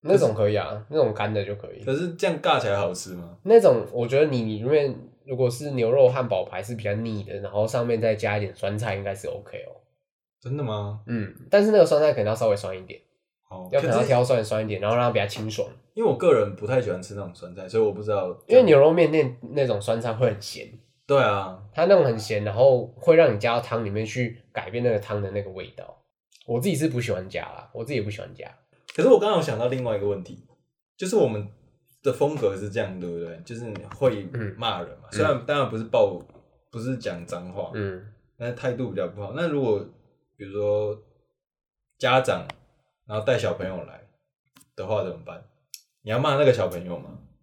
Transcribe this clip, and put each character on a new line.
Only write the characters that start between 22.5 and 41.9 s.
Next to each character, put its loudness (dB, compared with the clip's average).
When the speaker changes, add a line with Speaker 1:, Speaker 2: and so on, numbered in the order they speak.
Speaker 1:
后 6
会 6
让 6
你 -4
加 0
到 2
汤 -4
里 -4
面 -4
去 -6
改 -8
变 -6
那 4
个 0
汤 -4
的 -6
那 -6
个 -12
味 -12
道。 -18
我 -2
自 -2
己 0
是 0
不 -2
喜 -4
欢 -6
加 -8
啦， -16
我 -10
自 -8
己 -2
也 -2
不 -4
喜 -10
欢 -14
加。 -16
Speaker 2:
可 2
是 6
我 10
刚 2
刚 4
有 2
想 -2
到 0
另 -2
外 -2
一 -2
个 -2
问 -2
题， -18
就 -6
是 -2
我 4
们 -6
的 2
风 0
格 0
是 -8
这 -4
样， -6
对 -8
不 -8
对？ -12
就 -14
是 -12
你 -12
会 -2
骂 -6
人 -10
嘛， -20
Speaker 1:
嗯。 -
Speaker 2:
虽 -2
然 0
当 0
然 -2
不 -6
是 -6
暴-， 2
Speaker 1:
嗯。 -16
Speaker 2:
不 -10
是 -6
讲 -8
脏 -10
话， -8
Speaker 1:
嗯。 -6
Speaker 2:
但 -8
是 -8
态 -4
度 -6
比 -8
较 -2
不 -14
好。 -10
那 -2
如 -2
果 2
比 -16
如 -16
说 -2